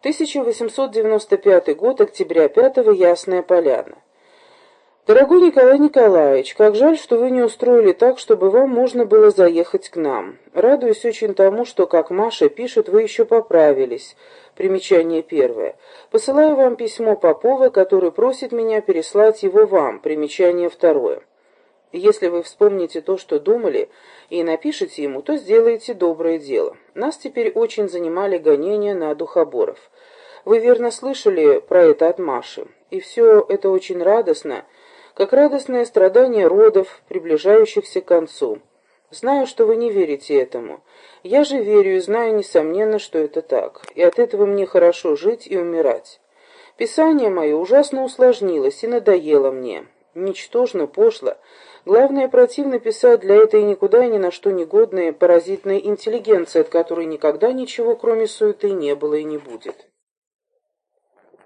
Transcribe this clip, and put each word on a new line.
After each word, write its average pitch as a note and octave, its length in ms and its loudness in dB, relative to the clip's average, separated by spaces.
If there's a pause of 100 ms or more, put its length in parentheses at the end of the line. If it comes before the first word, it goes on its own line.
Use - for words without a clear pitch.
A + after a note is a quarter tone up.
Тысяча D4 400 -4
восемьсот A#3 500 -4
девяносто G#3+ 460 -2
пятый F3+ 380 2
год, A3 260 -2
октября E3 480 0
пятого, B3 400 2
Ясная F3+ 540 2
Поляна. D3+ 560 -2 (1040)
Дорогой C4+ 360 6
Николай C#4 360 6
Николаевич, F#3 800 2
как G#3+ 180 4
жаль, D4 240 2
что A#3+ 200 -2
вы B3 120 0
не B3+ 140 0
устроили A#3 480 2
так, B3 260 2
чтобы F#3+ 320 0
вам B3+ 200 2
можно B3 360 -2
было G#3+ 240 6
заехать F3 600 0
к - 80 -14
нам. B2+ 420 -6 (160)
Радуюсь A#3+ 500 0
очень G#3+ 300 -4
тому, G3+ 280 2
что, G3 220 -2
как E3 240 -2
Маша G3 400 -2
пишет, A#3 400 -4
вы G#3+ 140 2
еще A3 240 -2
поправились. D3 920 0 (380)
Примечание F3 680 0
первое. A#2+ 540 -4 (340)
Посылаю C#4+ 460 0
вам B3+ 200 2
письмо A3 400 -4
Попова, A#3+ 540 0
который F#3+ 420 0
просит B3 400 -4
меня A3 300 -4
переслать G#3 640 0
его G3 240 2
вам. C#3+ 320 -2
Примечание E3+ 720 -2
второе. C#3 520 -2 (680)
Если G3 360 0
вы E3+ 160 -4
вспомните F#3+ 560 -2
то, F#3+ 160 -4
что E3 240 -6
думали, G3+ 480 -2 (420)
и E3+ 140 -6
напишите E3 580 -8
ему, C#3 200 -8
то D4 160 -6
сделаете A3+ 560 0
доброе E3 460 -4
дело. B2+ 360 -6 (180)
Нас C4+ 220 -8
теперь A#3 380 -6
очень A3 340 -4
занимали F3 500 -6
гонения F3 560 -2
на D#3 220 -6
духоборов. D3+ 640 -4 (680)
Вы A3+ 160 2
верно A#3 320 0
слышали F3+ 680 0
про F3+ 240 2
это D#3+ 260 4
от F3 100 -6
Маши. C3+ 480 -10 (220)
И F#3+ 100 -8
все A3 480 4
это G3 220 -2
очень F#3 340 -4
радостно, E3+ 600 -2 (480)
как G3 180 -2
радостное C4 540 0
страдание G#3+ 600 2
родов, G3 600 2
приближающихся F#3 920 0
к - 40 -20
концу. D3+ 540 -2 (500)
Знаю, C4+ 380 -4
что A#3 180 -2
вы A3+ 120 0
не A#3 120 -4
верите D3+ 480 -2
этому. A#2+ 440 -6 (420)
Я C4 220 0
же C4+ 140 -6
верю G3+ 360 2
и F#3 40 0
знаю, A3 360 -4
несомненно, G3+ 640 -2
что - 200 -8
это D3+ 220 -6
так. - 420 -6 (120)
И - 60 -2
от F3 180 2
этого A3 260 0
мне G3+ 200 -2
хорошо F3 500 0
жить G3+ 320 -4
и F#3+ 100 -6
умирать. E3 600 -4 (560)
Писание C#4+ 540 0
мое D#3 280 -2
ужасно C4 460 0
усложнилось G3+ 800 -2
и A3+ 40 -6
надоело D#3+ 640 0
мне. B2+ 340 -12 (280)
Ничтожно, F#3+ 720 -6
пошло. G3+ 480 -2 (480)
Главное, C4 460 0
противно B3+ 500 0
писать A#3 400 2
для G3 160 2
этой G#3+ 260 4
никуда G#3 440 0
и A#3+ 40 -4
ни A3 80 -2
на F#3 140 -2
что - 180 -6
негодной, F#3 640 -2
паразитной F#3 720 0
интеллигенции, G#3 760 -2
от D#3 80 -2
которой E3+ 360 -4
никогда D#3 460 -2
ничего, A#3+ 440 -4
кроме A3+ 300 -2
суеты, G#3 460 -4
не D3 240 -4
было D3+ 200 -6
и D3+ 80 -6
не D3+ 140 -10
будет. B2+ 500 -18 (1600)